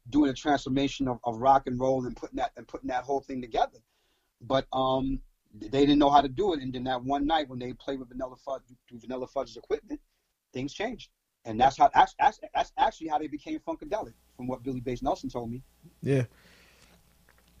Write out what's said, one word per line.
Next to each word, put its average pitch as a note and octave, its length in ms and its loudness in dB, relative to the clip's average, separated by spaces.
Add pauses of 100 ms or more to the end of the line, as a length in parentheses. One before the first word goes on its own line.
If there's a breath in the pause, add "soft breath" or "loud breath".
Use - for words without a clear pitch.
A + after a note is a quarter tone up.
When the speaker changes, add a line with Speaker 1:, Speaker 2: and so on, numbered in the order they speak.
Speaker 1:
doing C#3+ 200 4
a B2+ 40 0
transformation C#3 760 0
of, A#2+ 160 -4
of A2+ 160 -2
rock C3+ 260 6
and B2+ 140 -4
roll C3 240 2
and A#2+ 100 -8
putting C#3 220 -10
that, B2+ 180 -4
and A#2 100 -16
putting B2+ 220 -12
that C3 160 -4
whole C3+ 160 -2
thing C3+ 220 -8
together. A#2+ 380 -2 (640)
But, C3 320 0
um, C3 460 0 (380)
th-, G#2 140 -12
they C3+ 100 4
didn't C#3+ 180 6
know C#3+ 100 8
how C#3+ 120 8
to C#3 60 -4
do E3+ 260 0
it, D3 80 -2
and C3 120 -6
then B2+ 100 -6
that B2+ 180 -2
one C#3+ 240 -2
night D#3 220 0
when B2+ 120 -10
they B2 120 -8
played C3+ 280 -8
with B2 100 -16
Vanilla B2+ 260 -10
Fudge, C3 280 -10 (260)
through A#2+ 100 -18
Vanilla B2+ 280 -8
Fudge's B2 280 -6
equipment, - 460 -6 (520)
things C3+ 200 -6
changed. A3+ 360 -8 (360)
And A2 160 -6
that's C3+ 160 4
how, C#3+ 160 6
that's, D3+ 260 6
that's, - 200 2 (140)
that's - 240 -2
actually D#3+ 300 0
how D3+ 120 -2
they D#3 80 -6
became D#3 320 -10
Funkadelic, D#3 540 -8 (220)
from B2 120 -10
what B2+ 160 -6
Billy B2+ 180 -6
Bass B2 200 -6
Nelson C#3 280 -4
told A#2 200 -8
me. B2 120 -10 (400)
Speaker 2:
Yeah. C3 220 0 (1400 loud breath)